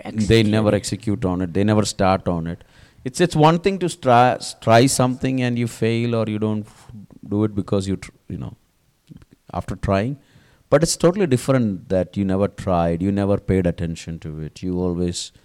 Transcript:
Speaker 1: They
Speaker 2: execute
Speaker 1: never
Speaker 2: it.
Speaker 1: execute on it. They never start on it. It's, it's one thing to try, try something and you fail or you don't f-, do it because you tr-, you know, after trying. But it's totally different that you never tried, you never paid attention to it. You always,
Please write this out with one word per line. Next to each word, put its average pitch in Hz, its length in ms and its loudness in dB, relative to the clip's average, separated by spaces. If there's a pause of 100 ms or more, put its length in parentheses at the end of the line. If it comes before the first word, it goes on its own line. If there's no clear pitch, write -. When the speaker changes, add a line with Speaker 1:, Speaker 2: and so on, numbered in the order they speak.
Speaker 1:
They - 80 -14
Speaker 2:
execute 110 340 2
Speaker 1:
never 104 240 2
Speaker 2:
it. 104 40 2
Speaker 1:
execute 101 500 -4
on 90 180 0
it. 85 120 -6
They 101 100 2
never 107 200 2
start 95 440 0
on 85 180 -2
it. 87 180 -10 (400)
It's, 127 160 -4
it's 170 160 0
one 156 220 6
thing 196 220 -2
to 180 80 -2
try, 123 500 4 (220)
try 117 260 6
something 131 560 0
and 120 160 -2
you 120 100 0
fail 117 460 -2
or 113 140 0
you 107 100 -4
don't 107 280 -2
f-, - 240 -20 (380)
do 104 160 0
it 104 100 -2
because 98 320 -2
you 95 100 -2
tr-, - 140 -12 (180)
you 82 100 -10
know, - 160 -12 (960)
after 92 240 -8
trying. 104 400 -2 (540)
But 147 120 4
it's 165 140 0
totally 180 300 2
different 123 640 0
that 92 260 0
you 101 80 0
never 95 240 0
tried, 85 540 0
you 98 100 0
never 98 260 2
paid 92 280 0
attention 82 540 -6
to 78 200 -12
it. 76 220 -12
You 92 180 -4
always, 87 520 -2 (120)